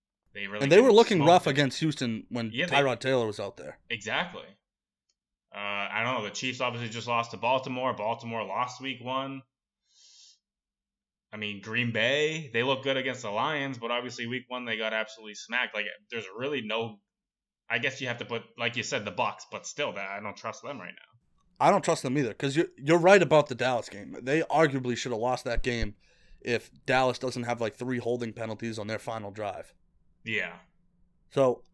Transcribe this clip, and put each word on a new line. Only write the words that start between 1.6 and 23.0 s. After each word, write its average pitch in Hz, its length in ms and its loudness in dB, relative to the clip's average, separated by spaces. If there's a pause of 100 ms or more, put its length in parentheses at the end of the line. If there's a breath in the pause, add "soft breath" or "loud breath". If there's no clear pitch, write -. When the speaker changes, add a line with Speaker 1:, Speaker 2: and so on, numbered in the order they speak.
Speaker 2:
Houston 127 500 -2
when 113 240 -4
Speaker 1:
Yeah, 147 120 -2
they 135 100 0
Speaker 2:
Tyrod 139 240 2
Taylor 131 260 2
was 107 120 -4
out 101 200 -8
there. 73 200 -12 (120)
Speaker 1:
Exactly. 147 540 -4 (1080)
Uh, 101 40 -12
I 101 460 -4
don't 127 140 0
know. 107 60 -4
The 101 100 -6
Chiefs 127 260 -6
obviously 120 280 -4
just 113 200 -8
lost 117 240 -2
to 113 40 -12
Baltimore. 127 580 -2
Baltimore 113 500 -4
lost 117 360 -4
week 131 220 -8
one. 135 400 -6 (1900 soft breath)
I 107 40 -14
mean, 104 240 -6
Green 113 320 -2
Bay, 147 600 0
they 117 120 2
look 135 180 0
good 135 140 0
against 127 260 -4
the 110 80 -6
Lions, 135 480 -2
but 117 140 -6
obviously 123 340 -4
week 123 220 -6
one 123 160 -8
they 110 120 -2
got 110 160 -2
absolutely 110 420 -6
smacked. 117 420 -4
Like, 104 80 -2 (260)
there's 113 140 -6 (120)
really 135 260 -2
no, 110 340 -4 (720)
I 120 100 0
guess 131 220 -2
you 131 80 -4
have 120 100 -4
to 120 60 -6
put, 113 180 -6 (160)
like 120 180 -2
you 117 60 -2
said, 113 220 -2
the 101 80 -6
Bucs, 104 300 -2 (100)
but 101 120 -10
still, 135 280 -6
that 98 180 -8
I 101 100 -8
don't 104 160 -10
trust - 260 -10
them 139 180 -10
right 87 80 -12
now. - 760 -8
Speaker 2:
I 156 60 10
don't 190 140 4
trust 160 180 2
them 143 160 0
either, 120 160 0
'cause 139 220 -2
you're, 170 100 4 (100)
you're 147 220 4
right 185 240 10